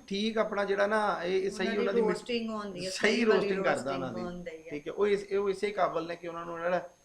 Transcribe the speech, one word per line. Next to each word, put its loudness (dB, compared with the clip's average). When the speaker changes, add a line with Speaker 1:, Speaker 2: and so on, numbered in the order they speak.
Speaker 1:
ਠੀਕ 0
ਆਪਣਾ 0
ਜਿਹੜਾ 2
ਨਾ, 2
ਇਹ, 0
ਇਹ -2
ਸਹੀ -2
Speaker 2:
ਉਹਨਾਂ 0
ਦੀ 0
Speaker 1:
ਉਹਨਾਂ 2
ਦੀ 4
ਮਿ-, 4
Speaker 2:
ਰੋਸਟਿੰਗ -4
ਹੁੰਦੀ -8
ਹੈ, -4
Speaker 1:
ਸਹੀ 2
Speaker 2:
ਸਹੀ 4
ਵਾਲੀ 6
Speaker 1:
ਰੋਸਟਿੰਗ 0
ਕਰਦਾ 4
Speaker 2:
ਰੋਸਟਿੰਗ -2
Speaker 1:
ਉਹਨਾਂ -4
ਦੀ। -8
Speaker 2:
ਹੁੰਦੀ -8
ਹੈ। -14
Speaker 1:
ਠੀਕ -8
ਹੈ, -6
ਉਹ 2
ਇਸ-, 0
ਉਹ 0
ਇਸੇ -2
ਕਾਬਲ 0
ਨੇ -6
ਕਿ -10
ਉਹਨਾਂ -8
ਨੂੰ -8
ਜਿਹੜਾ -2